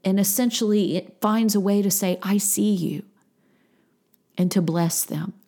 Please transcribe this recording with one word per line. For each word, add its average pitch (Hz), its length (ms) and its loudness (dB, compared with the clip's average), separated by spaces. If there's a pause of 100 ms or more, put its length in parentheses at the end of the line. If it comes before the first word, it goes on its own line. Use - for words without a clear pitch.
and 190 140 2
essentially 208 800 0
it - 240 -8
finds 220 340 2
a 208 60 4
way 202 200 2
to 196 120 0
say, 180 320 -2
"I 196 140 2
see 208 340 0
you," 160 320 -4 (1300)
and 180 140 0
to 190 100 2
bless 170 440 -2
them. 165 300 -8 (140)